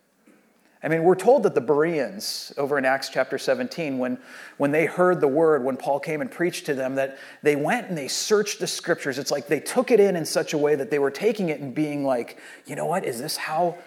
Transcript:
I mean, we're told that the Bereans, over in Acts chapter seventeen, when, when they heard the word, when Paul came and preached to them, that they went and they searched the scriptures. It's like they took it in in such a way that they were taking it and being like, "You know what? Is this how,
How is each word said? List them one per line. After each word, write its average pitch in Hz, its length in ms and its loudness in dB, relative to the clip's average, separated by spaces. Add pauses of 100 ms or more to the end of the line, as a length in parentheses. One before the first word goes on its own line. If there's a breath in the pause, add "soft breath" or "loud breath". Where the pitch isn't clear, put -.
(840 soft breath)
I 151 60 -4
mean, 160 160 0
we're 180 100 8
told 226 300 4
that 170 100 2
the 143 80 2
Bereans, 143 960 -2
over 143 180 0
in 135 80 0
Acts 135 240 0
chapter 135 300 -2
seventeen, 135 580 -2
when, 127 220 -2 (400 loud breath)
when 143 120 2
they 156 140 4
heard 180 380 2
the 151 60 4
word, 151 360 4
when 131 140 -2
Paul 143 200 -2
came 156 220 -6
and 131 100 -6
preached - 360 -4
to 147 80 0
them, 131 220 -4
that 135 200 -2 (260 loud breath)
they 147 140 4
went 180 320 -2
and 185 80 -4
they 139 100 -6
searched 208 540 0
the 185 60 -4
scriptures. 151 520 -4
It's 139 120 -6
like 143 160 -2
they 151 140 0
took - 300 -2
it 226 80 8
in 202 160 6
in 160 120 -2
such - 260 -2
a 160 60 0
way 147 160 4
that 135 160 -4
they 147 80 0
were 139 120 2
taking 208 380 0
it 147 120 -4
and 135 140 -8
being 147 300 -2
like, 127 340 -2 (280 loud breath)
"You 139 100 -10
know 151 80 -4
what? 165 220 -2
Is 120 120 -6
this 147 200 -6
how, 165 480 -2